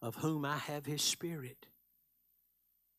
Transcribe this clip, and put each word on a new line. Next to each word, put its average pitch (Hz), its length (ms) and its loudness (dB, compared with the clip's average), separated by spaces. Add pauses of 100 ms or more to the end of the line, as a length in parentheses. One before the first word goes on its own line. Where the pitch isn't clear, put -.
of 117 140 -2
whom 156 320 2
I 147 100 2
have 147 300 -4
His 143 160 0
Spirit. 151 640 -2 (1300)